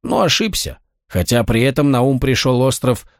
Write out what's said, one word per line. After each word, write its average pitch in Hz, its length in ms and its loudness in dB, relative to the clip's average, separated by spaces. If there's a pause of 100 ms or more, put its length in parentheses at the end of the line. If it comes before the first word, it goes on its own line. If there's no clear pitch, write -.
но 262 180 -2
ошибся, 196 580 -2 (300)
хотя 110 360 0
при 113 180 0
этом 139 280 2
на 123 120 2
ум 131 180 2
пришёл 127 400 0
остров 127 460 0 (140)